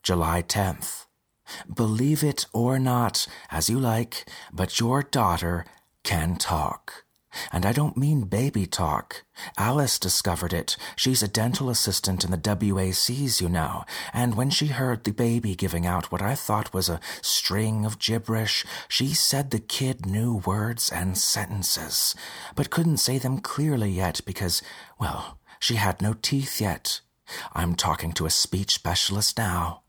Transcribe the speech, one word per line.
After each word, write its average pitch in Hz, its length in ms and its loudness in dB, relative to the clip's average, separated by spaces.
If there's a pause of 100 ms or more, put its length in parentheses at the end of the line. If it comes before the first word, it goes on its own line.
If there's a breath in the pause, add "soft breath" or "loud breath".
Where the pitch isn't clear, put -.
July 85 380 2
tenth. - 640 -2 (640 loud breath)
Believe 123 520 2
it 147 300 0
or 123 240 2
not, 123 500 2 (220 loud breath)
as 80 200 0
you 120 100 2
like, 117 500 0 (240 loud breath)
but 92 260 -2
your 123 220 4
daughter 87 640 2 (380 loud breath)
can 82 320 0
talk. - 720 -4 (460 loud breath)
And 90 120 0
I 104 100 2
don't 151 240 2
mean 139 260 4
baby 101 420 0
talk. - 580 -2 (320 loud breath)
Alice 127 440 2
discovered 87 520 0
it. 85 260 -2 (180 loud breath)
She's 131 260 2
a 104 60 0
dental 123 420 0
assistant - 540 0
in 87 80 0
the 92 60 2
W 98 420 2
A 95 120 2
Cs, 127 480 0
you 87 100 0
know, 82 340 0 (300 loud breath)
and 120 200 2
when 127 160 2
she 151 180 2
heard 127 360 0
the 104 80 0
baby 117 420 2
giving 87 320 0
out 90 260 0
what 92 120 -2
I 113 100 2
thought 107 400 -2
was 92 160 0
a 80 100 -2 (220 loud breath)
string 107 640 0
of 110 140 -4
gibberish, 113 680 0 (220 loud breath)
she 139 260 0
said 139 380 2
the 117 80 0
kid 131 480 -2
knew 110 360 2
words 107 480 0
and 92 260 -2
sentences, - 1000 0 (400 loud breath)
but - 160 0
couldn't 165 260 4
say 131 220 2
them 131 200 0
clearly 135 520 0
yet 90 340 0
because, 92 380 -2 (340 loud breath)
well, - 400 -4 (220 loud breath)
she - 160 0
had 101 260 2
no 107 120 2
teeth - 460 -2
yet. - 420 -2 (520 loud breath)
I'm 85 220 0
talking 82 380 0
to 80 120 0
a 80 60 0
speech - 420 2
specialist - 640 0
now. 90 520 0